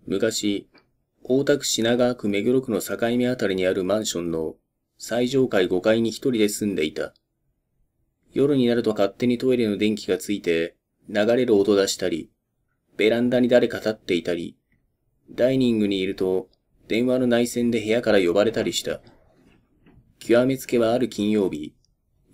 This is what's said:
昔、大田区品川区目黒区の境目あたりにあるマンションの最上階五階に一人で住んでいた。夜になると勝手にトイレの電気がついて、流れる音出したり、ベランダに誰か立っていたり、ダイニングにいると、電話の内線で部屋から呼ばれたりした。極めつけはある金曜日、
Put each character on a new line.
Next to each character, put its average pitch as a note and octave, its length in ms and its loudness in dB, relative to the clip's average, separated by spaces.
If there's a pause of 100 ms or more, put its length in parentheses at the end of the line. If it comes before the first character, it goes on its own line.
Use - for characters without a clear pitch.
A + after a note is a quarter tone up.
昔、 G2+ 640 -2 (540)
大 C3+ 200 0
田 C#3+ 140 2
区 - 80 -8
品 A#2 300 0
川 B2 180 2
区 G#2+ 140 -6
目 G2+ 160 -2
黒 C3 180 2
区 B2 80 -8
の G2+ 100 -2
境 G2 160 -8 (200)
目 B2 120 0
あ B2+ 80 -2
た A2+ 120 -2
り F#2+ 80 -2
に F#2 100 0
あ F#2 80 2
る F#2+ 80 -2
マ F#2+ 160 0
ン G#2 80 -4
シ - 100 -6
ョ F2 40 -6
ン E2+ 100 -6
の D#2+ 240 -4 (440)
最 B2 300 -4
上 C3 200 2
階 G2 180 2
五 F2+ 140 0
階 A2 200 2
に A2+ 100 0
一 - 80 -12
人 C3 140 -2
で G#2+ 160 2
住 G#2 240 -4
ん F2 40 -4
で D#2 100 0
い D#2 80 -6
た。 D2+ 180 -8 (1200)
夜 C#3 240 2
に B2 120 2
な A#2 80 2
る A2+ 80 -2
と A2 80 2
勝 G2+ 200 0
手 - 140 -4
に B2 100 2
ト B2+ 160 0
イ B2 40 2
レ A#2 100 0
の G#2 100 0
電 G#2+ 200 0
気 - 100 -12
が F#2 100 0
つ - 160 -6
い F#2+ 80 -4
て、 E2 360 -2 (320)
流 G#2 180 0
れ B2 180 2
る A#2 120 4
音 G2+ 180 4
出 G2 140 4
し - 80 -4
た F#2 120 -4
り、 E2+ 220 -6 (680)
ベ G#2+ 140 4
ラ A#2 100 2
ン B2 80 2
ダ B2 120 2
に A#2+ 80 2
誰 B2 180 4
か G2 120 -4
立 G#2+ 120 -4
っ G#2+ 40 -2
て - 200 -4
い E2 80 0
た F2 120 -4
り、 E2+ 220 -10 (760)
ダ B2 180 0
イ C3+ 80 2
ニ B2 140 4
ン A2 80 2
グ G2+ 80 2
に G2 100 0
い F#2 80 0
る F#2+ 80 -4
と、 F#2 340 -2 (380)
電 A#2+ 200 0
話 B2+ 120 0
の B2+ 80 0
内 A#2+ 220 2
線 A#2+ 240 -2
で A2+ 80 -2
部 G#2 60 -8
屋 A#2 140 2
か A2+ 120 0
ら G2+ 80 6
呼 E2+ 120 2
ば G2+ 120 4
れ A2 80 0
た A2+ 100 -2
り F2 100 -2
し - 120 -6
た。 - 160 -6 (1200)
極 A#2+ 260 4
め C3 100 -2
つ - 100 -12
け B2 120 0
は A2+ 140 2
あ B2+ 60 0
る A#2 100 -2
金 G#2 220 -2
曜 G#2 200 2
日、 D2+ 240 -12 (600)